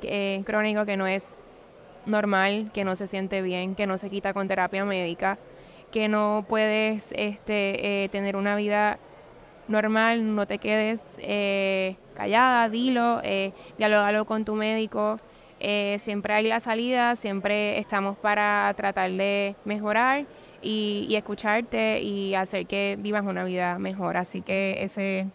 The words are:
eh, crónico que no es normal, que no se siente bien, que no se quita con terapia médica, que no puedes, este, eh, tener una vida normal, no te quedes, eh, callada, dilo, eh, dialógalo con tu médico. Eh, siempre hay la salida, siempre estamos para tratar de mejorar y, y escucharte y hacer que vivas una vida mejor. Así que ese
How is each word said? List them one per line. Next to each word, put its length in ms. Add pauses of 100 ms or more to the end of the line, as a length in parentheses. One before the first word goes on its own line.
eh, 420
crónico 400
que 140
no 80
es 300 (680)
normal, 680
que 100
no 120
se 100
siente 340
bien, 340
que 120
no 100
se 140
quita 240
con 120
terapia 380
médica, 540 (520)
que 160
no 400
puedes, 720
este, 880
eh, 60
tener 260
una 200
vida 420 (720)
normal, 640
no 120
te 120
quedes, 600
eh, 760 (180)
callada, 540
dilo, 560
eh, 280 (260)
dialógalo 480
con 180
tu 100
médico. 640 (420)
Eh, 380
siempre 360
hay 120
la 140
salida, 560
siempre 640
estamos 380
para 600
tratar 340
de 540
mejorar 600 (380)
y, 460
y 80
escucharte 840
y 340
hacer 320
que 340
vivas 240
una 200
vida 340
mejor. 380
Así 240
que 420
ese 520